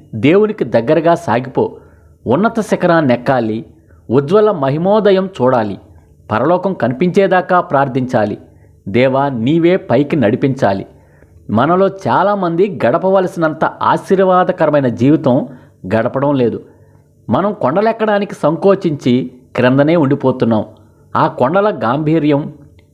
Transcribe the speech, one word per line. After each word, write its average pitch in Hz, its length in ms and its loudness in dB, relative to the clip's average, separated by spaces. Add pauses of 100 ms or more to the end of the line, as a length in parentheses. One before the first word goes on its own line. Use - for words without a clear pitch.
(140)
దేవునికి 190 500 2
దగ్గరగా 156 500 0
సాగిపో. 127 640 -4 (500)
ఉన్నత 202 340 0
శిఖరాన్ని 165 540 0
ఎక్కాలి, 117 520 -2 (440)
ఉజ్వల 170 400 2
మహిమోదయం 185 760 0
చూడాలి, 123 520 -2 (520)
పరలోకం 175 440 0
కనిపించేదాకా 180 840 0
ప్రార్థించాలి. 127 800 -2 (500)
దేవా, 131 400 2
నీవే 160 480 0
పైకి 147 400 0
నడిపించాలి. 120 680 0 (640)
మనలో 165 380 2
చాలామంది 180 960 -2
గడపవలసినంత 170 800 0
ఆశీర్వాదకరమైన 175 1200 0
జీవితం 127 600 2 (460)
గడపడం 135 400 -2
లేదు. 117 280 -2 (640)
మనం 175 240 0
కొండలెక్కడానికి 202 800 -2
సంకోచించి 151 960 0 (260)
క్రిందనే 139 400 2
ఉండిపోతున్నాం. 135 680 0 (520)
ఆ 139 100 2
కొండల 165 580 0
గాంభీర్యం, 151 680 0 (420)